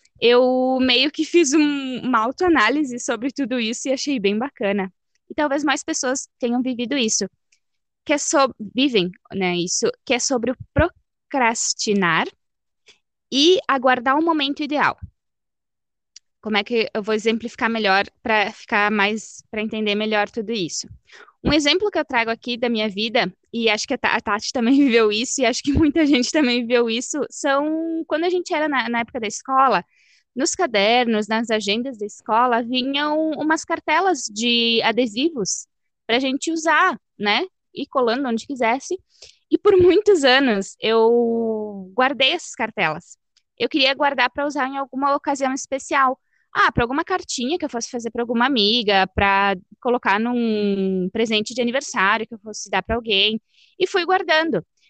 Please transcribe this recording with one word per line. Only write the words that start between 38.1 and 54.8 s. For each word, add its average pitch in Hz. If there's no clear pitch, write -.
onde 226
quisesse. 254
E 311
por 403
muitos 359
anos 254
eu 226
guardei 262
essas -
cartelas. 175
Eu -
queria 269
guardar 262
pra 285
usar 269
em 277
alguma 277
ocasião 269
especial. 269
Ah, 370
pra 240
alguma 269
cartinha 359
que 320
eu -
fosse 233
fazer 233
pra 240
alguma 240
amiga, 208
pra 196
colocar 240
num 208
presente 220
de 240
aniversário 226
que -
eu 220
fosse 214
dar 190
pra 220
alguém. 220
E -
fui 359
guardando. 320